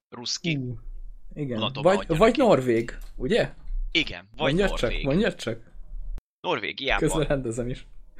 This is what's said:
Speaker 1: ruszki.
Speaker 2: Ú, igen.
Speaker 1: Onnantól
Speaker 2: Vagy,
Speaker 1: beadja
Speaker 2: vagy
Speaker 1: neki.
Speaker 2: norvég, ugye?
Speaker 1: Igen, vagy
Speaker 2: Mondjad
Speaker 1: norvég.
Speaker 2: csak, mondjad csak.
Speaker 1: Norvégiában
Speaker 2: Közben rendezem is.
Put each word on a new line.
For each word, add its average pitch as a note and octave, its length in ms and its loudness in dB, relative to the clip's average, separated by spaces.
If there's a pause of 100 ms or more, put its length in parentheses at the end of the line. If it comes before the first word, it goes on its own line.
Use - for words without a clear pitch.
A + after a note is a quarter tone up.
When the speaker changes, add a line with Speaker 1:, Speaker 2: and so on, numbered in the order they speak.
Speaker 1:
ruszki. B2 460 -4
Speaker 2:
Ú, B2 220 -4 (560)
igen. C3+ 240 -6
Speaker 1:
Onnantól G#2+ 260 -4
Speaker 2:
Vagy, F#3 120 6
Speaker 1:
beadja G3 200 0
Speaker 2:
vagy G#3+ 220 8
Speaker 1:
neki. D4+ 40 2
Speaker 2:
norvég, C3 560 4 (180)
ugye? D3 380 0 (380)
Speaker 1:
Igen, G#2 440 -2
vagy - 40 -14 (160)
Speaker 2:
Mondjad F#3+ 140 4
Speaker 1:
norvég. - 220 0 (100)
Speaker 2:
csak, - 100 -2
mondjad G3 240 2
csak. - 360 -6 (680)
Speaker 1:
Norvégiában B2 720 0
Speaker 2:
Közben D#3 180 2
rendezem B2 420 -2
is. - 180 -8 (320)